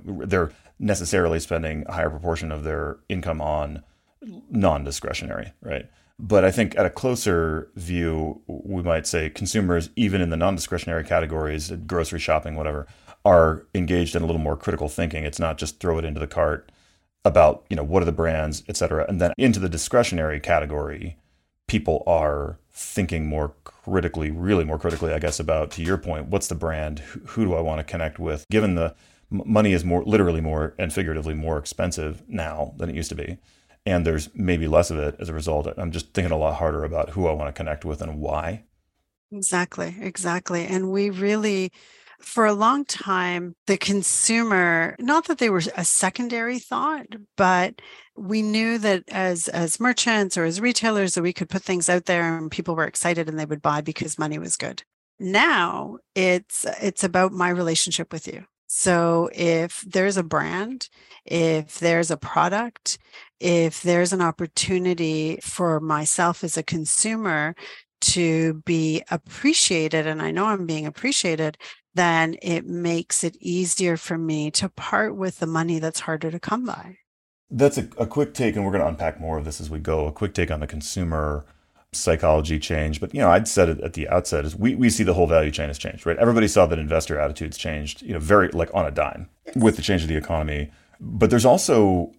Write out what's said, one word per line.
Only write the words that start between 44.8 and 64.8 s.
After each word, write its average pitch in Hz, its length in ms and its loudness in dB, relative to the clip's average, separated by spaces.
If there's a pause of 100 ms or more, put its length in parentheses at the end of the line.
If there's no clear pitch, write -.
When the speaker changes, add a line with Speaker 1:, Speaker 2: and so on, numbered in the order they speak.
Speaker 2:
not 302 280 2
that 311 120 -2
they 233 120 2
were 180 120 2 (140)
a 175 80 -2
secondary 233 720 -2
thought, 277 480 -4 (300)
but 185 440 2 (360)
we 214 260 -2
knew 220 360 0
that 202 300 2
as, 185 380 -2
as 170 320 -2
merchants 226 580 2
or 170 80 2
as 170 160 -2
retailers 220 540 0
that 175 80 0
we 175 100 0
could - 160 -6
put 190 140 -4
things 180 260 0
out 180 180 2
there 170 300 2
and 160 140 -6
people 175 240 -4
were 160 100 2
excited 170 440 -2
and 156 100 -6
they 151 80 -4
would 147 160 -6
buy 147 180 2
because 156 380 -6
money 151 220 -4
was 170 160 -4
good. - 260 -8 (380)
Now 208 760 0 (180)
it's, 185 500 0 (160)
it's 196 220 -2
about 185 260 2
my 180 180 0
relationship 175 640 -2
with 160 140 -10
you. - 180 -14 (220)
So 170 640 2
if 165 540 0
there's 190 300 0
a 180 80 0
brand, 175 640 -4 (360)
if 160 540 0
there's 170 320 2
a 151 60 -2
product, 196 800 -2 (400)
if 170 440 2
there's 175 300 4
an 185 80 0
opportunity 170 1200 0